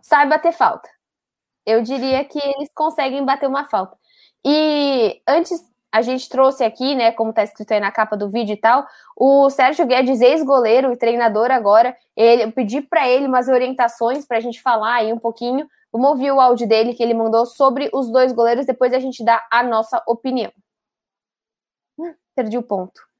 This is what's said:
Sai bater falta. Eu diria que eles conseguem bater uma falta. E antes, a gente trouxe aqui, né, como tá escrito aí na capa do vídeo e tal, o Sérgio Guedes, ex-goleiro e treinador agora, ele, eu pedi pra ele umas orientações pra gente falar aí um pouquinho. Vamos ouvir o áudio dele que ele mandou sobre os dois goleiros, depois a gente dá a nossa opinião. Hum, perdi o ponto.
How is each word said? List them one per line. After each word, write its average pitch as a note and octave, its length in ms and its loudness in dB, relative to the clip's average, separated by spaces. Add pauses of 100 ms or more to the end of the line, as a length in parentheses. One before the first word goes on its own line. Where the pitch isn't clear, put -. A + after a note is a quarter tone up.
Sai C#4+ 260 2
bater D#4 240 0
falta. - 360 -2 (760)
Eu A3 180 2
diria C4 420 -4
que C#4+ 140 -10
eles C#4 360 -6
conseguem C#4 500 -4
bater C#4 240 -2
uma C#4 160 -4
falta. G3 320 -6 (480)
E C#4+ 840 0
antes, E4 400 -2 (240)
a A3+ 120 0
gente B3+ 260 -6
trouxe C4 360 2
aqui, B3+ 300 -2
né, A#3 180 2
como A3 200 -4
tá A3 100 0
escrito G#3+ 300 -6
aí G#3 80 2
na G3+ 100 -4
capa G#3+ 260 -2
do G3+ 120 -6
vídeo G#3+ 240 -4
e G3+ 40 -6
tal, B3+ 300 0 (300)
o C#4 340 4
Sérgio C4+ 360 0
Guedes, B3+ 340 0
ex-goleiro C4 720 2
e A#3+ 40 -4
treinador A#3 540 0
agora, A#3 460 2 (200)
ele, A#3 280 6
eu A3+ 80 -6
pedi B3 280 -4
pra C4+ 280 -2
ele C4+ 180 2
umas B3+ 220 0
orientações B3+ 760 -2
pra A#3 120 -4
gente A#3 240 -8
falar A#3 340 0
aí A3 160 -2
um A#3 60 -6
pouquinho. A#3+ 500 -6 (220)
Vamos B3+ 200 2
ouvir C#4 200 -2
o C4+ 100 2
áudio A#3+ 280 4
dele A3+ 260 2
que A#3+ 80 -4
ele A#3 120 0
mandou A3+ 320 0
sobre C4+ 460 0
os B3+ 200 -4
dois B3+ 200 2
goleiros, A#3 340 0
depois B3 260 0
a B3+ 60 -2
gente B3+ 260 -8
dá A3+ 260 2
a A#3+ 120 2
nossa A#3 440 -2
opinião. A#3 460 -4 (1500)
Hum, D#4+ 160 -12 (220)
perdi A3+ 220 -4
o A#3 40 -6
ponto. F#3+ 380 -8 (200)